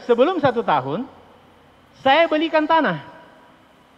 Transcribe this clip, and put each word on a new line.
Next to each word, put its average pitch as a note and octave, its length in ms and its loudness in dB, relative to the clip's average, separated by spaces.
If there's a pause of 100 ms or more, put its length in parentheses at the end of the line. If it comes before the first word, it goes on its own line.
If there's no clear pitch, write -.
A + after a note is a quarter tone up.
sebelum C#4+ 320 2
satu A#3 240 -2
tahun, C#3 400 -2 (960)
saya D4 240 4
belikan D#4 400 -2
tanah. D4 320 0 (1000)